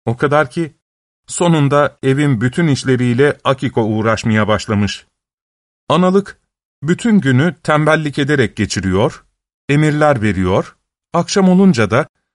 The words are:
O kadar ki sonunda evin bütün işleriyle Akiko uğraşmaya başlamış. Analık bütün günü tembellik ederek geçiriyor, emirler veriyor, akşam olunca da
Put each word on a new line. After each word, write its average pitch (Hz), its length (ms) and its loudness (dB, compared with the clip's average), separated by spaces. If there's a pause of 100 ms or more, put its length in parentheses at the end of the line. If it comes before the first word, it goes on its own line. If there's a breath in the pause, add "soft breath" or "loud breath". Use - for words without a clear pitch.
O 117 120 -4
kadar 147 340 0
ki 165 240 -8 (520)
sonunda 147 760 0
evin 135 380 0
bütün 127 260 0
işleriyle 127 760 0
Akiko - 400 -2
uğraşmaya 110 640 0
başlamış. 104 580 -2 (840)
Analık 185 500 0 (420)
bütün 185 360 0
günü 139 440 2
tembellik 151 560 0
ederek 139 360 -2
geçiriyor, 98 720 -2 (440)
emirler 147 520 0
veriyor, 98 560 -2 (360)
akşam 185 360 0
olunca 180 420 2
da 131 160 0 (280)